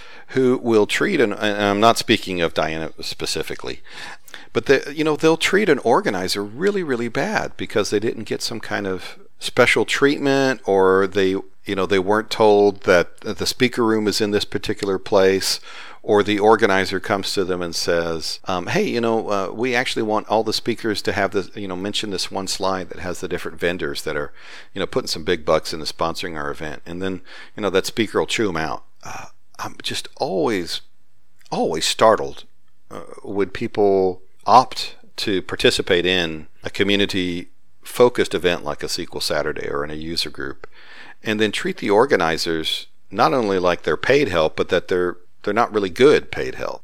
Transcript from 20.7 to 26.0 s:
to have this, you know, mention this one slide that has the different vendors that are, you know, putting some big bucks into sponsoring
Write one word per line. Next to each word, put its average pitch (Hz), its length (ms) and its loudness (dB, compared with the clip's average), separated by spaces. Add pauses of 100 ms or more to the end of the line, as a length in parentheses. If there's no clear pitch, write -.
to 107 100 0
have 98 180 0
this, 98 240 -2
you 101 140 -8
know, 92 80 -6
mention 101 340 -4
this 92 200 -4
one 95 180 -6
slide 95 420 -2
that - 100 -12
has 87 200 -6
the 90 80 -6
different 85 300 -6
vendors 82 440 -2
that 76 140 -4
are, 73 160 -4 (420)
you 98 60 -4
know, 90 60 -2
putting - 220 -2
some - 160 -6
big 85 200 0
bucks 80 280 2
into 78 140 -6
sponsoring 82 500 -4